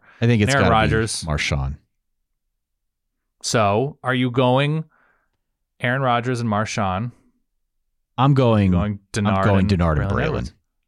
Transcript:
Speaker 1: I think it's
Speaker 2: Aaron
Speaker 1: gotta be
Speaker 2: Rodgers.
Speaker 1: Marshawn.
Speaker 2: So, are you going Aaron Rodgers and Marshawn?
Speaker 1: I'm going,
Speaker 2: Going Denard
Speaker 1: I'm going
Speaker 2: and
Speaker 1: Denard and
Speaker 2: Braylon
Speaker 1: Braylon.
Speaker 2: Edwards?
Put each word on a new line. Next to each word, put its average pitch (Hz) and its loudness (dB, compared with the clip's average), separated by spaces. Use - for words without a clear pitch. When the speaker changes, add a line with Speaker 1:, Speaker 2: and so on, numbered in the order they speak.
Speaker 1:
I 113 0
think 117 4
it's 117 2
Speaker 2:
Aaron 135 2
Speaker 1:
gotta - 2
be 110 2
Speaker 2:
Rodgers. 110 -4
Speaker 1:
Marshawn. 73 -4
Speaker 2:
So, 113 0
are 127 -2
you 127 0
going 135 0
Aaron 127 -2
Rodgers 123 -2
and 117 -4
Marshawn? 104 -2
Speaker 1:
I'm 139 4
going, 110 4
Speaker 2:
Going 101 -2
Denard 104 0
Speaker 1:
I'm 98 0
going 101 4
Speaker 2:
and 98 2
Speaker 1:
Denard 82 2
and 98 -4
Speaker 2:
Braylon - -2
Speaker 1:
Braylon. - -2
Speaker 2:
Edwards? - -6